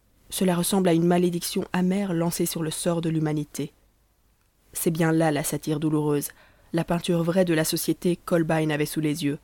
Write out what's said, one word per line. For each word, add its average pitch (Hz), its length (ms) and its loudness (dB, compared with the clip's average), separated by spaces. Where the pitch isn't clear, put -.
Cela 185 260 0
ressemble 180 320 2
à 165 60 4
une 165 120 4
malédiction 175 680 0
amère 185 400 0
lancée 170 340 -2
sur 165 180 -4
le 156 80 -4
sort 170 300 -2
de 165 80 -2
l'humanité. 151 640 -4
C'est - 180 0
bien 160 220 2
là 160 180 4
la 147 140 -2
satire 151 340 -2
douloureuse, 151 520 0
la 165 100 0
peinture 170 400 -2
vraie 175 220 2
de 175 100 2
la 156 100 2
société 170 520 -2
qu'Holbein 160 540 0
avait 151 140 0
sous 147 140 -4
les 151 260 -2
yeux. 143 200 -2